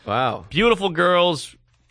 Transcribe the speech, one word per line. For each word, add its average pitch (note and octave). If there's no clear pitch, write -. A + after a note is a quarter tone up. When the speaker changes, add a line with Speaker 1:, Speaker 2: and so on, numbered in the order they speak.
Speaker 1:
Wow. G#2+
Speaker 2:
Beautiful G3
girls, F3